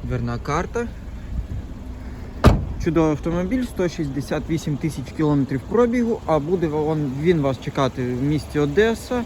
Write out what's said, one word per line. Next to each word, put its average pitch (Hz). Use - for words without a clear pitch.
Дверна 120
карта. 185
Чудовий 160
автомобіль, 180
сто 185
шістдесят 143
вісім 156
тисяч 143
кілометрів 143
пробігу, 233
а 156
буде 165
вон-, 151
він 165
вас 139
чекати 127
в 123
місті 147
Одеса 220